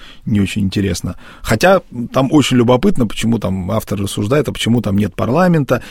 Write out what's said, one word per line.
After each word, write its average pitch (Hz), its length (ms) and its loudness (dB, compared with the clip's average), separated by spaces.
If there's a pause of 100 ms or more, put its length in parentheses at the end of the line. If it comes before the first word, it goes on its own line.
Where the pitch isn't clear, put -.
(260)
не 104 160 0
очень 101 220 -2
интересно. 95 520 -2 (260)
Хотя 180 400 2 (320)
там 131 180 0
очень 127 260 4
любопытно, 123 500 2
почему 113 320 -2
там 95 320 -4
автор 107 280 -4
рассуждает, 110 480 -2
а 107 40 -4
почему 113 300 0
там 98 140 -2
нет 101 200 0
парламента, 139 760 2